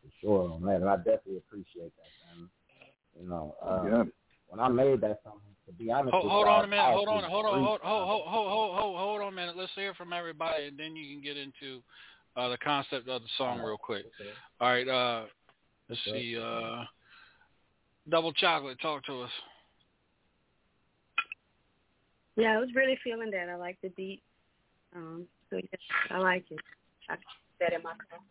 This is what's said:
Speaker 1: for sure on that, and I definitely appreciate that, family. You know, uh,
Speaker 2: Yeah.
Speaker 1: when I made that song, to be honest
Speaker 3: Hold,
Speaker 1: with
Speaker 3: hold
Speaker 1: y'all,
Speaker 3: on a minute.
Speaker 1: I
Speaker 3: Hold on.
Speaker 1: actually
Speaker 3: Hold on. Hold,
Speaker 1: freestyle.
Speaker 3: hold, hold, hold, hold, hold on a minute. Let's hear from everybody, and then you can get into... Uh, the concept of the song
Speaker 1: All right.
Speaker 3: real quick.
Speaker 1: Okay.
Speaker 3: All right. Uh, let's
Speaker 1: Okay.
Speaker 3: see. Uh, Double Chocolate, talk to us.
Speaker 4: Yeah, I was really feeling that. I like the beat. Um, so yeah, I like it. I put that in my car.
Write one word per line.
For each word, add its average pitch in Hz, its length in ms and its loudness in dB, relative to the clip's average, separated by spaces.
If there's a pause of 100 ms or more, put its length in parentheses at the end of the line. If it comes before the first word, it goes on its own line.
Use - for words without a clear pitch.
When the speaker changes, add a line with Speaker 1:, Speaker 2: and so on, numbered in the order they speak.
Speaker 1:
for - 100 -20 (100)
sure 95 320 4
on 85 100 -6
that, 98 120 2
and 90 140 2
I 98 80 6
definitely 92 400 0
appreciate 165 580 -14
that, - 160 -20 (160)
family. 170 220 -20 (720)
You 90 80 -12
know, 80 320 -6
uh, 92 240 0
Speaker 2:
Yeah. 110 180 4 (460)
Speaker 1:
when 101 100 -14
I 123 80 4
made 127 340 6
that 107 220 -2
song, 107 160 -18 (280)
to 92 60 -18
be 113 180 -6
honest 131 200 2
Speaker 3:
Hold, 185 140 4
Speaker 1:
with 196 60 0
Speaker 3:
hold 208 160 6
Speaker 1:
y'all, 214 120 10
Speaker 3:
on 196 60 6
a - 20 -6
minute. 202 140 4
Speaker 1:
I 143 120 8
Speaker 3:
Hold 202 140 4
on. 214 160 2
Speaker 1:
actually 170 80 -4
Speaker 3:
Hold 208 140 0
on. 190 180 4
Hold, 214 160 2
Speaker 1:
freestyle. - 40 -12
Speaker 3:
hold, 185 240 2
hold, 208 420 0
hold, 202 280 2
hold, 202 200 0
hold 208 240 -2
on 202 60 -4
a 190 80 -8
minute. 175 220 -6
Let's 185 180 -6
hear 196 180 -4
from 175 200 -10
everybody, 165 540 -4
and 139 100 -14
then 156 180 -10
you 143 180 -12
can 143 100 -14
get 143 140 -6
into... 135 440 -12 (560)
Uh, 123 100 0
the 123 120 -2
concept 139 500 -2
of 127 120 -4
the 113 60 -18 (100)
song 135 100 0
Speaker 1:
All 120 100 -2
right. 117 100 -6
Speaker 3:
real 107 100 -4
quick. 98 280 -6 (160)
Speaker 1:
Okay. 101 100 -12 (300)
Speaker 3:
All 123 80 6
right. 123 180 4
Uh, 120 380 0 (640)
let's 117 180 -8
Speaker 1:
Okay. 107 120 -4 (140)
Speaker 3:
see. 113 40 -4
Uh, 113 480 -6 (1200)
Double 165 240 2
Chocolate, 143 500 0
talk 147 240 -4
to 131 180 -6
us. 120 80 -10 (3000)
Speaker 4:
Yeah, 220 180 6
I 220 40 4
was 247 140 -2
really 262 300 4
feeling 226 280 -4
that. 175 180 -4
I 175 60 -6
like 180 260 -8
the 190 80 -6
beat. 190 320 -10 (720)
Um, 170 320 -12 (220)
so 190 80 -4
yeah, - 580 -4
I 185 40 0
like 185 300 4
it. - 100 -12 (500)
I 165 60 -4
put - 80 -16 (360)
that 170 140 2
in 165 100 -4
my 165 80 -10
car. 214 280 -16 (120)